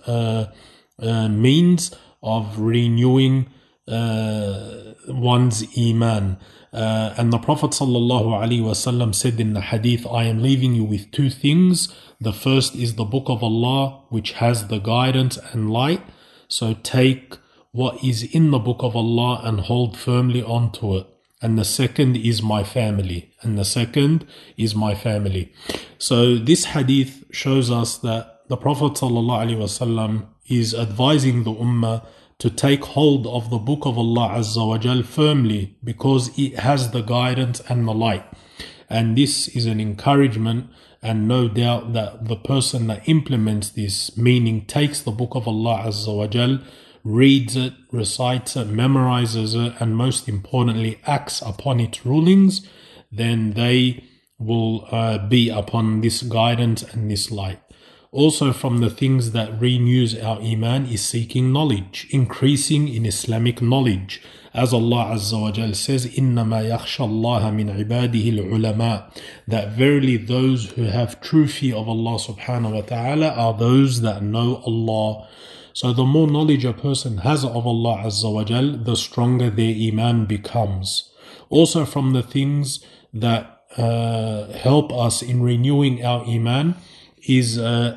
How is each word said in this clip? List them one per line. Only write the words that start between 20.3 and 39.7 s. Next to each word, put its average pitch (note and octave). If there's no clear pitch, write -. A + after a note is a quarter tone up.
onto A2
it. F#2+
And A2+
the G#2+
second B2+
is A2
my G#2
family. G2
And A2
the G2+
second C#3
is A2
my G#2+
family." G2
So A#2+
this C3
hadith C3+
shows C3
us A#2
that A2+
the B2
Prophet C#3+
sallallahu A#2
alaihi A#2
wasallam A2
is A2+
advising A#2+
the A2
ummah A#2
to A#2+
take C#3
hold C#3
of A2+
the A#2
book D3
of A#2+
Allah A#2
Azza A2
wa A2
Jal B2
firmly, A#2+
because A#2+
it C#3
has B2+
the A#2+
guidance B2
and A#2+
the A2
light. A2
And A2+
this -
is A#2+
an A2